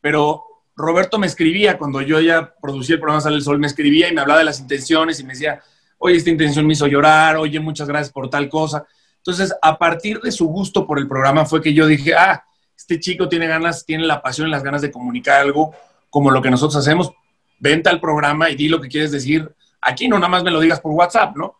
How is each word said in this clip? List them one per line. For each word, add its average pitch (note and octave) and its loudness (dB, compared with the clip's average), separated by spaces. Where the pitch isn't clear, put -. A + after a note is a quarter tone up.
pero D3+ 0
Roberto F3 0
me G3 0
escribía, F3 2
cuando C#3 -6
yo D#3 0
ya E3 2
producía C#3 -4
el E3 -2
programa D3+ 0
Sale D3+ 0
el C#3+ -2
Sol, C#3+ 0
me D3 0
escribía D3+ 2
y E3+ -2
me D3+ 0
hablaba D3 4
de D#3+ 4
las C#3 -4
intenciones D3 -2
y C3+ -16
me C3 -16
decía, C#3 -6
"Oye, F3 2
esta E3 0
intención D3+ 2
me D#3 4
hizo D3 0
llorar, D#3 4
oye, D#3 -4
muchas D3+ -8
gracias D3 -6
por C3 -10
tal C#3+ -4
cosa". D#3 -4
Entonces, F#3 -4
a D#3 2
partir E3+ -2
de B3 -4
su E3+ 0
gusto F3+ -4
por D3 -4
el C#3+ -4
programa C#3 2
fue D#3 0
que D#3 0
yo D#3 6
dije, D3+ 2
"Ah, F3 4
este E3 -6
chico F3+ -4
tiene E3 -2
ganas, E3 -2
tiene D#3+ -4
la D3+ 0
pasión C#3 -4
y - -2
las C#3+ -4
ganas C#3+ -4
de C#3+ -4
comunicar B2 0
algo D3 0
como C#3+ 2
lo C3 4
que C3+ 0
nosotros C#3+ 0
hacemos, D#3 2
vente D#3+ 2
al E3+ 2
programa D3+ 0
y C#3+ -6
di D3 -2
lo D#3+ 0
que C3 -14
quieres D3+ -4
decir D3 -4
aquí, C3 -2
no G#3+ 2
nada F3 0
más F3+ 0
me F3+ 0
lo D#3+ 0
digas E3 2
por D#3 -6
WhatsApp", F3+ 0
¿no? F3 -10